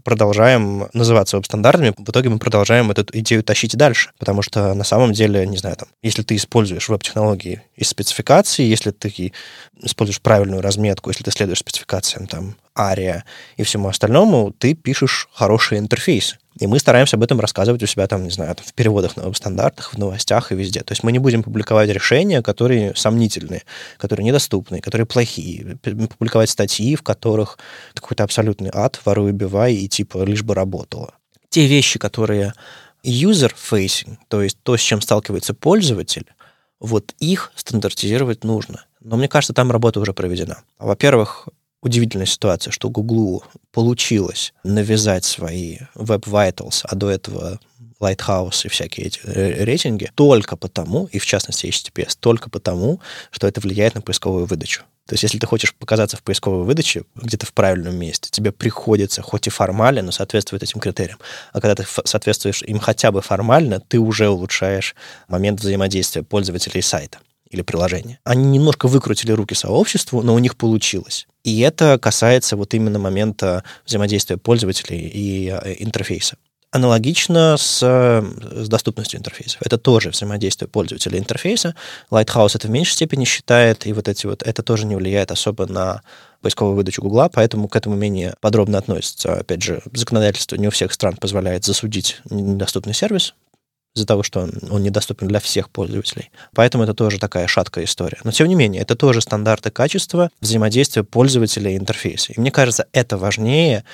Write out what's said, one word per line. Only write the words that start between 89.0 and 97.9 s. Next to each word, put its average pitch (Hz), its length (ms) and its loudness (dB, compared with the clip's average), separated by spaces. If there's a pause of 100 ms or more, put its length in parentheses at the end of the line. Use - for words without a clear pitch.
Опять 87 280 -4
же, 90 200 -6 (100)
законодательство 110 640 0
не 101 140 0
у - 20 -2
всех - 220 -2
стран 98 240 -2
позволяет 92 480 -2
засудить 101 640 -4
недоступный 98 640 -2
сервис 202 400 -2 (600)
из-за 110 120 -2
того, 101 180 2
что - 160 -6
он, 90 140 -6 (160)
он 101 140 0
недоступен 104 440 -2
для 101 140 0
всех - 280 -4
пользователей. - 640 -8 (240)
Поэтому 120 300 4
это 107 80 0
тоже 104 260 0
такая 92 280 -2
шаткая 90 360 -2
история. - 400 -6